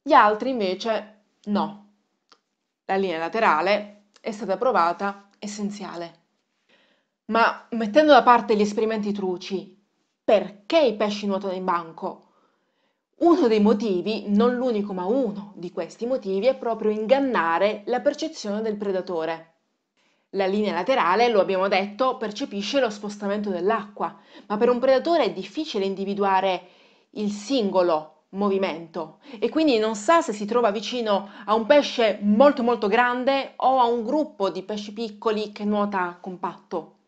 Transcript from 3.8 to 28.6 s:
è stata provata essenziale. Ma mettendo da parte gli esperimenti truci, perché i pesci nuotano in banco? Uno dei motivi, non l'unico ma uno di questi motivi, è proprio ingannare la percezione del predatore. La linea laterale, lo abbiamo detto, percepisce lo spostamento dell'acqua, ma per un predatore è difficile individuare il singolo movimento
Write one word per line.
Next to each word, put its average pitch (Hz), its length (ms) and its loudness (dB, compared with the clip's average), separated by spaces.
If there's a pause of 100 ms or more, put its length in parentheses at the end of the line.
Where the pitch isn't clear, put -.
è - 120 -8
stata 196 260 -4
provata 196 720 0 (100)
essenziale. 185 800 -10 (1040)
Ma 220 460 0
mettendo 233 400 4
da 247 120 10
parte 233 340 4
gli 202 40 2
esperimenti 208 520 -2
truci, 185 680 -6 (400)
perché 226 580 0
i 240 160 2
pesci 208 300 -4
nuotano 196 280 -2
in 185 100 -6
banco? 170 640 -6 (920)
Uno 330 280 6
dei 214 140 4
motivi, 208 680 2
non 240 280 4
l'unico 214 360 -2
ma 180 140 -6
uno 240 500 -2
di 170 160 -12
questi 170 340 -8
motivi, 202 420 -2
è 262 100 0
proprio 220 340 -2
ingannare 208 960 0
la 240 160 -2
percezione 285 600 -4
del 220 140 -4
predatore. 180 800 -6 (800)
La 196 140 -2
linea 196 280 0
laterale, 202 560 2
lo 214 100 2
abbiamo 190 300 0
detto, 202 480 -2
percepisce 220 640 -4
lo 226 80 0
spostamento 208 600 -6
dell'acqua, 190 680 -4 (280)
ma 208 100 -4
per 240 120 2
un 240 100 2
predatore 262 440 2
è 190 80 0
difficile 196 540 -6
individuare 190 840 0 (440)
il 208 200 -4
singolo 185 840 0 (200)
movimento 185 840 -4 (200)